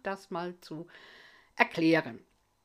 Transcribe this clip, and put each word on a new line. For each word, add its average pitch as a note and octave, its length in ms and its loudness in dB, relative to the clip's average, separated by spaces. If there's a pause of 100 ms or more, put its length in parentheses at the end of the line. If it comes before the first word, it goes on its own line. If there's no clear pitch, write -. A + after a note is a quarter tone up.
das G3 260 -8
mal F3 300 -6
zu E3 260 -12 (720)
erklären. D#3+ 680 2 (400)